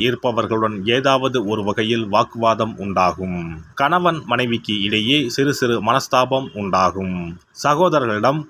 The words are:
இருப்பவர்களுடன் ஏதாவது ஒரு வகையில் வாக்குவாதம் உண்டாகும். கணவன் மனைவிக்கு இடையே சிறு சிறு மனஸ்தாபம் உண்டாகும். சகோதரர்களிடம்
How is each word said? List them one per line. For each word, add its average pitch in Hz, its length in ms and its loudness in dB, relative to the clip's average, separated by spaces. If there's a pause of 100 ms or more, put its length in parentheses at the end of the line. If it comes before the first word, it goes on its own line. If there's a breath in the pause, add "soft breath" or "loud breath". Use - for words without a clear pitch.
இருப்பவர்களுடன் 110 680 0 (200)
ஏதாவது 131 420 2 (140)
ஒரு 110 160 -2
வகையில் 113 360 -2 (100)
வாக்குவாதம் 113 600 2 (100)
உண்டாகும். 92 560 0 (400)
கணவன் 165 400 2 (120)
மனைவிக்கு 120 420 -2 (140)
இடையே 107 300 2 (180)
சிறு 139 240 2
சிறு 120 160 2 (120)
மனஸ்தாபம் 131 600 0 (140)
உண்டாகும். 92 540 0 (480)
சகோதரர்களிடம் 147 880 2